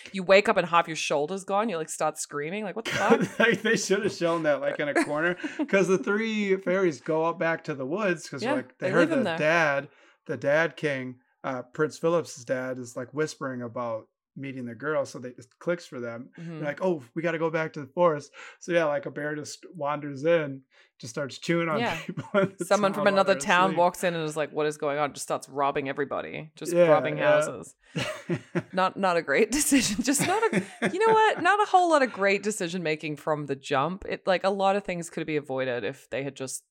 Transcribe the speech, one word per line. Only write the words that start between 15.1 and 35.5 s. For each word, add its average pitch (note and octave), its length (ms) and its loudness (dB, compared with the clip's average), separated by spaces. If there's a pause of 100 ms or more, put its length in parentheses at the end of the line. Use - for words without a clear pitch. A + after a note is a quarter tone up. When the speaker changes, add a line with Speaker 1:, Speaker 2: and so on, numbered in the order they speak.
Speaker 2:
they, B2+ 120 -12
it A#2 140 -20 (140)
clicks F3 260 -4
for C3 160 -12
them. A#2+ 380 -10
Speaker 1:
Mm-hmm. E3 220 -12
Speaker 2:
They're D3 80 -4
like, C#3+ 140 -6
"Oh, F3 200 0 (120)
we E3 60 -4
gotta E3 180 -2
go D#3+ 120 0
back D#3+ 240 -4
to D#3 80 -8
the C3 60 -12
forest." D#3+ 440 2 (280)
So F#3 120 -6
yeah, E3+ 140 4
like, C#3+ 180 0
a D#3 60 -8
bear D3 240 -6
just - 400 -12
wanders D3 500 -6
in, D3+ 380 2 (360)
just B2+ 140 -14
starts C#3+ 240 -6
chewing E3+ 320 0
on D#3 120 0
Speaker 1:
Yeah. F#3+ 220 -2
Speaker 2:
<laughs> - 40 -12
people F3 180 -8 (160)
in G3 160 0
the - 80 -8
Speaker 1:
Someone G3 280 4
Speaker 2:
town - 20 -4
Speaker 1:
from G3+ 100 -2
Speaker 2:
while G3+ 80 6
Speaker 1:
another F#3+ 220 6
Speaker 2:
they're - 80 -2
Speaker 1:
town F#3 280 6
Speaker 2:
asleep. D#3+ 80 -2
Speaker 1:
walks F3 260 2
in F3 100 0
and D#3+ 100 -2
is D3+ 120 -4
like, D3+ 140 -4
"What D3+ 140 -2
is D3+ 140 -2
going C#3+ 200 -2
on?" D3+ 140 0
Just D3 140 -12
starts D3 240 -6
robbing C#3 400 0
everybody, C3+ 680 -6
just E3 160 -6
Speaker 2:
Yeah, F3 160 8
Speaker 1:
robbing D3+ 300 6
Speaker 2:
yeah. D3 120 4 (120)
Speaker 1:
houses. - 320 -6 (200)
Speaker 2:
<laughs> - 800 -6
Speaker 1:
Not, F#3 240 0
not F#3 220 2
a D#3+ 40 0
great D#3+ 300 2
<laughs> C#4+ 60 0
decision. A#3+ 440 2
Just C4 240 2
not G4 160 2 (120)
a, F#3+ 80 2 (300)
you F4 140 -4
know A4+ 60 6
Speaker 2:
<laughs> - 0 -
Speaker 1:
what? A4 300 4
Not G4 200 4
a G4+ 80 2
whole F4+ 200 6
lot D4 120 6
of A#3+ 100 0
great G3 300 2
decision F#3+ 400 -4
making D#3 340 -2
from D3+ 300 -4
the C#3+ 100 -4
jump. C#3+ 520 -2
It, - 180 -6
like, F3+ 180 2
a G3 60 4
lot G3 260 2
of G3+ 80 -2
things F3 260 -6
could D#3+ 160 -6
be D#3 100 -2
avoided C3 480 -2